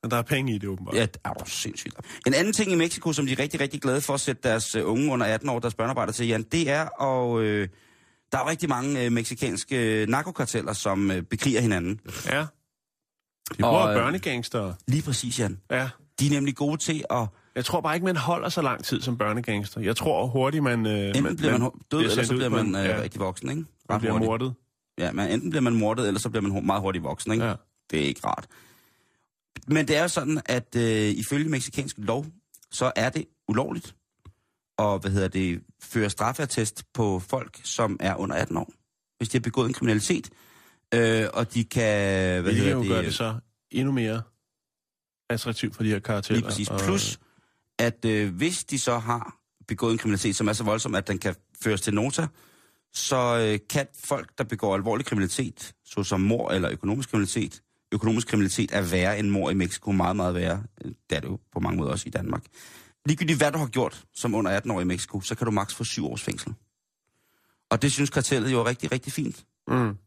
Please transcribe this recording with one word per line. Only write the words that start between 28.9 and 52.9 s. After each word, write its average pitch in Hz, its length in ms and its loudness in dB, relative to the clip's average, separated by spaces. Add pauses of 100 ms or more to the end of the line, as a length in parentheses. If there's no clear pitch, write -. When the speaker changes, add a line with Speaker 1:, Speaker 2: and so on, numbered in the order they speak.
Speaker 2:
Men 151 200 4
det 151 80 4
er 156 60 4
jo 175 60 2
sådan, 151 380 -2
at, 123 300 -2
øh, 110 340 4
ifølge 143 380 0
mexicansk 135 500 -4
lov, 117 280 -2 (440)
så - 260 0
er 117 140 2
det 156 140 -4 (240)
ulovligt - 460 -2 (840)
at, 101 220 2
hvad - 100 -2
hedder 98 180 4
det, 87 340 0 (200)
føre 107 280 0
straffeattest 117 720 -2 (100)
på 101 240 2
folk, - 460 -6
som 110 360 -2
er 95 140 0
under 92 220 -4
atten 82 200 -2
år, - 160 -6 (460)
hvis 117 100 -2
de - 100 0
har - 20 4
begået 117 280 0
en 131 60 -2
kriminalitet. 107 560 2 (640)
Øh, 113 400 4
og 117 200 -2
de 117 100 2
kan, - 180 0
hvad 98 600 2
Speaker 1:
Hvilket 101 220 4
Speaker 2:
hedder 98 120 4
Speaker 1:
jo 123 60 0
Speaker 2:
det, 101 60 0
Speaker 1:
gør 92 140 2
det - 120 -2
så 113 200 -4 (360)
endnu 135 220 0
mere 113 300 0 (1080)
attraktivt 117 460 -4
for - 60 -4
de 110 60 2
her 104 100 2
karteller, 104 420 -2
Speaker 2:
Lige 110 80 -2
præcis. 104 200 -4
Speaker 1:
og 98 120 -2
Speaker 2:
Plus, 98 400 0 (580)
at, 117 260 0
øh, 107 300 2
hvis 160 300 -2
de 143 140 -4
så 120 200 0
har 113 380 -4 (320)
begået 117 240 0
en 113 60 2
kriminalitet, 101 380 0
som 107 120 2
er 107 40 2
så 110 120 -2
voldsom, 107 300 0
at 98 140 -2
den 98 100 0
kan 92 160 -2 (280)
føres 107 180 0
til 104 140 0
nota, 135 320 0 (680)